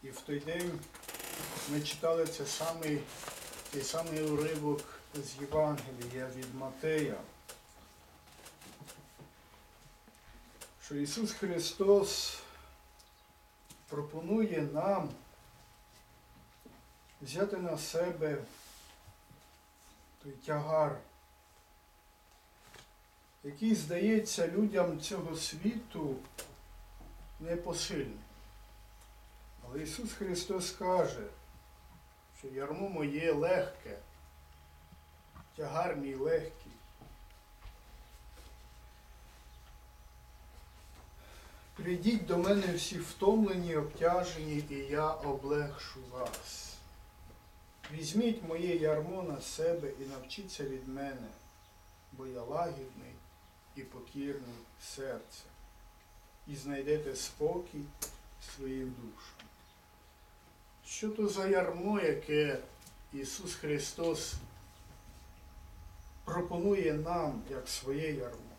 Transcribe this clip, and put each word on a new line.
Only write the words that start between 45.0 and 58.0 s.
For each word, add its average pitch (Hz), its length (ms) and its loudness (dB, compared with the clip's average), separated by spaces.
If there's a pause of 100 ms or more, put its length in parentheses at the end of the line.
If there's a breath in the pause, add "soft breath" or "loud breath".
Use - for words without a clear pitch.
облегшу 147 880 0 (120)
вас. - 580 -6 (1200)
Візьміть 175 520 2
моє 170 320 0
ярмо 156 480 2
на 143 180 -4
себе 160 480 0 (100)
і 135 60 -6
навчіться 139 580 -8
від 131 240 -4
мене, 131 400 -6 (840)
бо 131 160 -10
я 123 140 -6
лагідний 135 720 -4 (640)
і 139 60 -10
покірний 131 760 -6 (260)
серцем, - 720 -8 (960)
і 147 80 -8
знайдете 139 600 0
спокій 156 680 -2 (720)